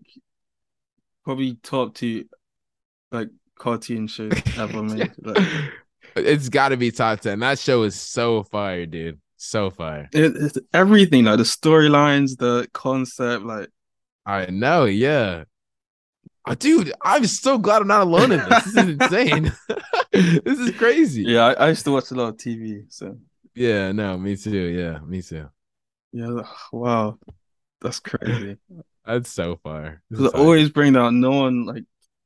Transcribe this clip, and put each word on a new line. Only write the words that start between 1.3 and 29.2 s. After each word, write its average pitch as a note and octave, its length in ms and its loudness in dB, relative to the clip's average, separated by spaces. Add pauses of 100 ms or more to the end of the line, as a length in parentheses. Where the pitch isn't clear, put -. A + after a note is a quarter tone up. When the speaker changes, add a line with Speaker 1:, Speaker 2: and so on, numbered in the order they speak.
Speaker 1:
top B2 320 -4
two, A2+ 300 -8 (880)
like, A2+ 180 -8 (280)
cartoon A2+ 520 -6
shows G#2+ 420 -8
Speaker 2:
<laughs> - 60 -6
Speaker 1:
ever G#2+ 260 -6
made. G#2+ 320 -4 (100)
Speaker 2:
Yeah. A3 100 -10
Speaker 1:
Like, G3+ 100 2 (720)
Speaker 2:
It's D3 320 0
gotta C3+ 280 2
be A#2+ 140 0
top A2 300 -2
ten. G2+ 200 -6
That C3 180 0
show A#2+ 260 0
is G2+ 100 -2
so A#2 480 -2
fire, F#2+ 440 -6
dude. D#2+ 340 -10 (160)
So G2+ 340 -4
fire. D#2 420 -10
Speaker 1:
It, D3+ 240 2
it's D3 220 -4 (140)
everything, F#3 520 6
like, A2 140 4
the A2+ 60 4
storylines, D3 920 4
the B2 360 -2
concept, B2 720 -6
like, A2 240 -10 (560)
Speaker 2:
I G2 220 -4
know, B2+ 380 0
yeah. G#2+ 600 0 (1000)
Oh, - 80 -6
dude, B3 380 2 (100)
I'm A#3+ 240 2
so C4 320 0
glad G#3 240 2
I'm G3 60 -2
not G#3 140 4
alone F#3+ 300 4
in D3 120 0
this. A3+ 200 4
This G3+ 100 -6
is G3+ 140 4
Speaker 1:
<laughs> - 0 -
Speaker 2:
insane. D#3 640 0 (160)
<laughs> - 140 -8 (300)
This F#3+ 460 2
is A#3+ 180 -2
crazy. A#3 460 2
Speaker 1:
Yeah, A#2 240 4
I, C3 80 6
I D3 160 4
used D#3 160 -2
to D3 40 0
watch C3+ 200 -2
a C3 40 -10
lot A#2+ 140 -2
of A2 80 -10
T A#2+ 200 -10
V, A2 320 -10
so. G2+ 280 -16 (380)
Speaker 2:
Yeah, G#2 380 0
no, G2+ 260 -4
me G2 180 -6
too. G#2+ 140 -8
Yeah, F2 500 -4
me F2 220 -10
too. D#2 260 -14 (640)
Speaker 1:
Yeah, A#2 140 -10
th-, A#2+ 180 -8 (260)
wow. A#2 480 -2 (640)
That's - 180 -8
crazy. G#2 600 -8 (220)
Speaker 2:
<laughs> - 260 -20
That's A#2+ 260 -6